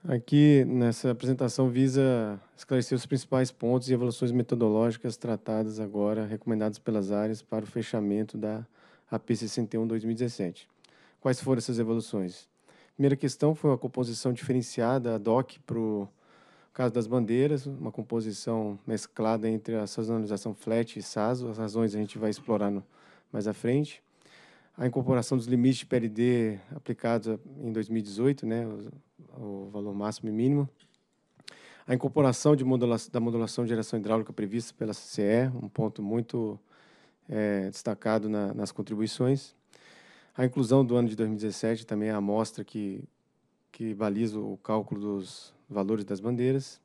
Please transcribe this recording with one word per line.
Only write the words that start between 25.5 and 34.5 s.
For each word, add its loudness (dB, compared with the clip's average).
de -14
P -2
L 2
D 2
aplicados -2
em -4
dois -2
mil 0
e 0
dezoito, 0
né, -2
o, -14
o -10
valor -8
máximo -4
e -4
mínimo. 2
A 2
incorporação 4
de -2
modula-, 2
da -2
modulação 0
de -2
geração -2
hidráulica 0
prevista -4